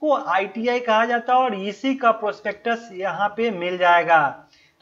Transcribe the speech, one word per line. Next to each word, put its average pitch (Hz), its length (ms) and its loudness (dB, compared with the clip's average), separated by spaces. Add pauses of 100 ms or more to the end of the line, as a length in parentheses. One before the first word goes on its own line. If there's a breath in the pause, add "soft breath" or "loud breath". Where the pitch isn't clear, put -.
को 294 160 2
आईटीआई 202 640 -2
कहा 226 240 2
जाता 240 300 0
है 254 40 6
और 254 160 2
इसी 202 400 -4
का 247 160 2
Prospectus 214 840 -4
यहाँ 185 360 -4
पे 220 220 -4
मिल 180 280 -4
जाएगा। 170 680 2 (340 soft breath)